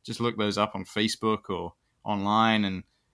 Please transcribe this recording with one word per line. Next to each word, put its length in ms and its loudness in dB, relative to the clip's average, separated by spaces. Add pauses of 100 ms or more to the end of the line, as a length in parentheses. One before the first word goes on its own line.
just 160 -8
look 160 0
those 220 0
up 160 2
on 100 -8
Facebook 640 -2
or 240 -4 (320)
online 640 2
and 180 -6 (300)